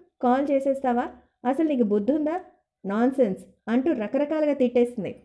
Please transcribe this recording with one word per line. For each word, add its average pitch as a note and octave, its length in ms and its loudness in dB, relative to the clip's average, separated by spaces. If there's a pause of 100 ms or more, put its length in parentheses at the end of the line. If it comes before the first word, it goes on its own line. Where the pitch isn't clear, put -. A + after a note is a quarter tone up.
(220)
కాల్ C4 240 2
చేసేస్తావా? C4+ 600 0 (380)
అసలు C#4 240 0
నీకు B3 160 2
బుద్ధుందా? C#4 520 0 (480)
నాన్‌సెన్స్" A3+ 580 0 (260)
అంటూ B3+ 240 0
రకరకాలుగా D4 600 -2
తిట్టేసింది. A#3+ 580 0 (120)